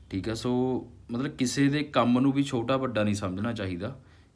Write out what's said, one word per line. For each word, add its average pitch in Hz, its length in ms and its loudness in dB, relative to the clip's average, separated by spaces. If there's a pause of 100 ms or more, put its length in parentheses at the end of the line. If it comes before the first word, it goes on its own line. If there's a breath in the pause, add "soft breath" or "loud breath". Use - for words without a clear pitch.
ਠੀਕ 95 200 -4
ਹੈ। 113 40 -2
ਸੋ 123 180 -2 (600)
ਮਤਲਬ 135 260 -4
ਕਿਸੇ 139 320 2
ਦੇ 147 140 0
ਕੰਮ 123 360 4
ਨੂੰ 135 120 4
ਵੀ 139 120 2
ਛੋਟਾ 131 340 0
ਵੱਡਾ 117 260 0
ਨਹੀਂ 104 120 2
ਸਮਝਣਾ 101 380 -4
ਚਾਹੀਦਾ, 98 420 -6 (400 soft breath)